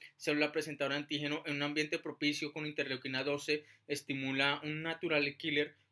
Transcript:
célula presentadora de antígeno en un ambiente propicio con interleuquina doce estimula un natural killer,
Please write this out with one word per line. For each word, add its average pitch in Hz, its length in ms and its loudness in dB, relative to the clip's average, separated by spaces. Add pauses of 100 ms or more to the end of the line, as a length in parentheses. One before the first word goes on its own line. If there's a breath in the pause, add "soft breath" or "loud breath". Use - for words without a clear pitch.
(160 loud breath)
célula 147 360 2
presentadora 147 420 0
de 147 80 0
antígeno 147 420 -2
en 147 120 -2
un 143 80 0
ambiente 151 340 0
propicio 151 540 0
con 151 140 -4
interleuquina 135 580 -2
doce 143 400 0 (240 loud breath)
estimula 139 760 0
un 151 200 -4
natural 160 540 0
killer, 147 380 0 (180 soft breath)